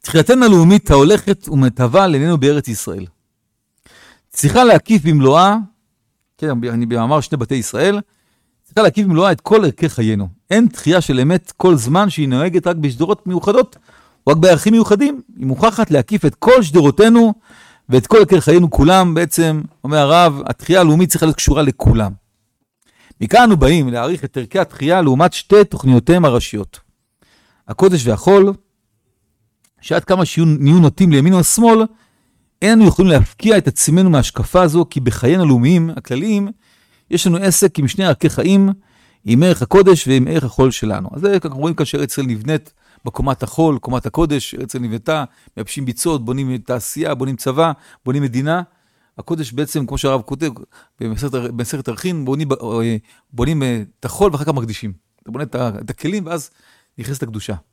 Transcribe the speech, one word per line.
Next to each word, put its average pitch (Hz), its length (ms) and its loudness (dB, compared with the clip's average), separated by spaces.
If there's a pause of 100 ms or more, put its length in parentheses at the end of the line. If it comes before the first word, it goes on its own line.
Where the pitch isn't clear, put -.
"תחילתנו 240 440 2
הלאומית 190 460 4
ההולכת 180 580 2
ומתהווה 131 580 0
לעינינו 156 320 0
בארץ 143 300 0
ישראל. 95 380 -10 (1200)
צריכה 175 360 0
להקיף 208 400 4
במלואה", 160 520 4 (840)
כן, 151 120 -6
אני 120 360 -4
במאמר 120 340 -2
שני 147 180 -6
בתי 123 160 -6
ישראל, 160 460 -2 (640)
"צריכה - 180 -2
להקיף 208 240 2
במלואה 180 260 2
את - 80 -4
כל 214 240 0
ערכי 156 240 -2
חיינו. 110 400 -4 (220)
אין 226 160 2
תחייה 175 340 0
של 135 200 -2
אמת 160 360 -2
כל 180 200 2
זמן 160 340 0
שהיא 147 180 -4
נוהגת 160 380 -2
רק 175 100 -2
בשדרות 151 500 -4
מיוחדות, 202 500 -2 (500)
או 135 60 2
רק 165 60 2
בערכים 180 340 4
מיוחדים. 233 500 0 (140)
היא 131 100 -8
מוכרחת 202 440 -2
להקיף 151 340 0
את 151 100 0
כל 240 280 4
שדרותינו 208 720 4 (540)
ואת 127 180 2
כל - 100 4
ערכי 196 240 6
חיינו 170 300 4
כולם." 175 440 2
בעצם, 160 480 -2 (220)
אומר 151 140 -2
הרב, 147 480 2
התחייה 170 340 -2
הלאומית 165 300 4
צריכה - 160 -2
להיות 151 100 0
קשורה 151 260 0
לכולם. 113 500 0 (1080)
מכאן 214 220 4
אנו 220 140 4
באים 143 320 2
להעריך 123 360 -6
את - 120 -12
ערכי 131 220 -6
התחייה 175 440 -2
לעומת 147 300 2
שתי 202 320 4
תוכניותיהם 131 600 2
הראשיות, 113 560 -2 (880)
הקודש 156 380 0
והחול, 196 460 2 (1300)
שעד 170 240 -6
כמה 185 200 0
שיהיו, 165 220 -2
נהיו 151 320 4
נוטים 165 340 4
לימין 147 220 4
או 175 100 2
שמאל, 226 420 2 (760)
אין 208 100 2
אנו 220 160 6
יכולים 190 220 2
להפקיע 196 480 2
את 151 100 0
עצמנו 175 420 0
מההשקפה 135 520 0
הזו, 165 280 2
כי 143 100 -6
בחיינו 131 420 0
הלאומיים 160 540 2
הכלליים 202 520 -6 (600)
יש - 160 -4
לנו 170 100 0
עסק 190 420 -2
עם 139 100 -2
שני 196 160 -4
ערכי 160 260 -2
חיים, 196 380 0 (560)
עם 120 180 2
ערך 175 200 0
הקודש 180 460 4
ועם 131 200 2
ערך 156 160 -2
החול 131 260 0
שלנו. 101 420 -8
אז 143 80 -14
זה, 196 240 -2
אנחנו 139 140 -10
רואים 160 160 -4
כאן 156 120 -4
שארץ 143 260 -6
ישראל 135 140 -6
נבנית 127 460 -6 (320)
בקומת - 380 -6
החול, 151 360 -2
קומת 123 280 -8
הקודש, 147 480 -4
ארץ - 200 -14
ישראל 123 80 -8
נבנתה, 127 420 -6 (320)
מייבשים 120 280 -12
ביצות, 127 400 -6
בונים 131 320 -6
תעשייה, 139 580 -8
בונים 131 220 -8
צבא, 147 360 -4 (320)
בונים 139 180 -4
מדינה. 139 400 -4 (560)
הקודש 156 340 -10
בעצם, 143 340 -8
כמו 135 120 -10
שהרב 135 220 -2
כותב, 143 300 -10 (500)
במסכת, 117 320 -8
במסכת 120 560 -8
ערכין, 156 360 -8
בונים 139 240 -6
ב-, 131 40 -2
אה, 117 440 -6 (360)
בונים, 139 300 -4
אה, 120 200 -6 (180)
את - 40 -20
החול 190 280 -2
ואחר 143 120 -8
כך 160 80 -4
מקדישים. 113 400 -8 (300)
אתה - 80 -20
בונה 135 140 -12
את 120 100 -16
ה-, 123 160 -6 (140)
את 107 60 -16
הכלים 175 360 -10
ואז 160 240 -12 (480)
נכנסת 131 240 -12
הקדושה. 110 320 -10 (180)